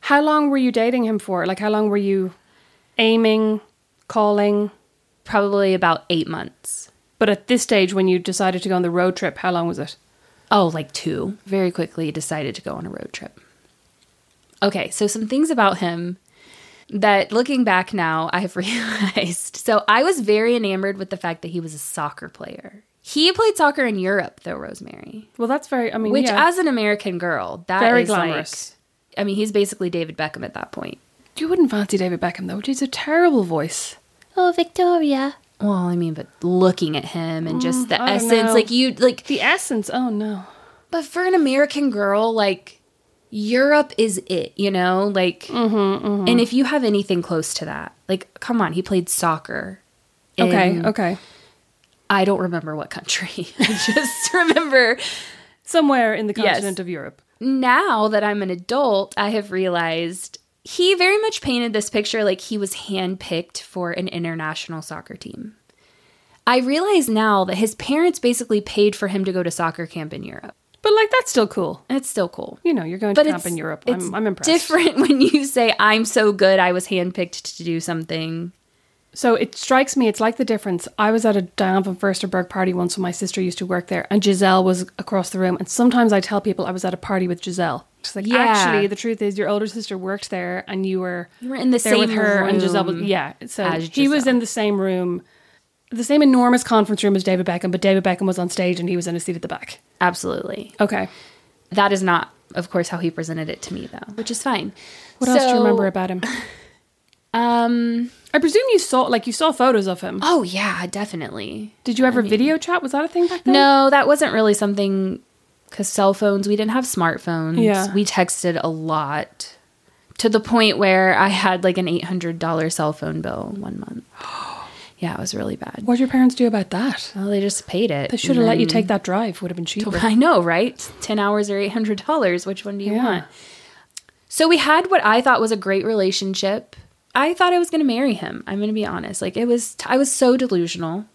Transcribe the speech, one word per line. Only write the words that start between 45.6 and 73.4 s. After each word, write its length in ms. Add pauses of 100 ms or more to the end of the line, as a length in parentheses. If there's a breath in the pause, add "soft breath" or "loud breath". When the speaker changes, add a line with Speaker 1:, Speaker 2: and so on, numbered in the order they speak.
Speaker 1:
mm-hmm. 200
Speaker 2:
and 140
if 120
you 120
have 180
anything 380
close 340
to 100
that, 280 (160)
like, 300
come 220
on, 120
he 80
played 280
soccer 680 (600)
Speaker 1:
Okay, 320
Speaker 2:
in 160
Speaker 1:
okay. 300 (920 soft breath)
Speaker 2:
I 140
don't 160
remember 360
what 160
country. 600
<laughs> 60
I 60
just 680
<laughs> 0
remember 640 (680 loud breath)
Speaker 1:
Somewhere 500
in 140
the 100
Speaker 2:
Yes. 200
Speaker 1:
continent 220
of 100
Europe. 320 (180)
Speaker 2:
Now 680
that 160
I'm 200
an 80
adult, 640
I 120
have 220
realized 840 (260)
he 320
very 240
much 220
painted 320
this 160
picture 340
like 180
he 160
was 180
handpicked 840
for 300
an 160
international 720
soccer 340
team. 400 (920 soft breath)
I 120
realize 500
now 360
that 120
his 180
parents 440
basically 420
paid 340
for 120
him 180
to 80
go 80
to 100
soccer 360
camp 260
in 100
Europe. 320 (280)
Speaker 1:
But, 100
like, 160
that's 220
still 160
cool. 420
Speaker 2:
It's 180
still 220
cool. 340
Speaker 1:
You 80
know, 120
you're 160
going 160
Speaker 2:
But 80
Speaker 1:
to 60
camp 120